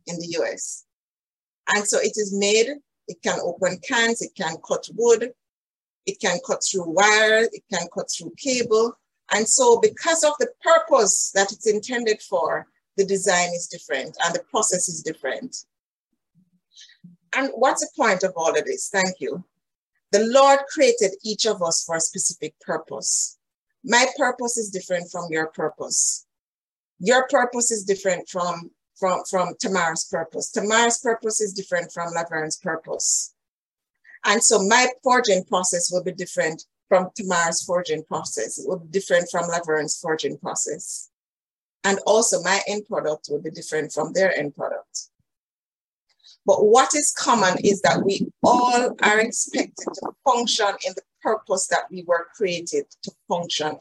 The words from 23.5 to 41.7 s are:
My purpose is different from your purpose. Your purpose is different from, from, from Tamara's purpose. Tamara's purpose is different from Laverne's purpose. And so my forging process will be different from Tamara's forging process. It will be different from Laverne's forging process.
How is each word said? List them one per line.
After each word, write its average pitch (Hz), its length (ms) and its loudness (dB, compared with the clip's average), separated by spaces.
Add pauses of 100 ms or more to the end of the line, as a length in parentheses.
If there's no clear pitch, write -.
My 254 220 4 (100)
purpose 254 400 -2
is 214 140 -6
different 180 420 -6
from 180 200 -8
your 160 160 -2
purpose. - 800 -4 (720)
Your 240 280 4
purpose 247 440 0
is 208 120 -6
different 190 460 -2
from, 170 400 -6 (280)
from, 185 320 -2
from 180 300 -2
Tamara's 190 460 -2
purpose. 185 460 -6
Tamara's 226 480 2
purpose 226 420 -2
is 196 120 -4
different 180 380 -6
from 170 220 -8
Laverne's 160 440 -6
purpose. - 760 -4 (880)
And 226 180 4
so 208 240 4
my 247 220 6 (160)
forging 247 400 4
process 180 480 -2
will 175 120 -2
be 180 100 -4
different 160 500 -4 (240)
from 185 280 2
Tamara's 175 480 0
forging 175 400 -2
process. 120 560 -8
It - 100 -8
will 175 100 -4
be 165 80 -16
different 175 440 0
from 175 180 -4
Laverne's 156 500 -4
forging 156 380 -4
process. - 720 -8 (720)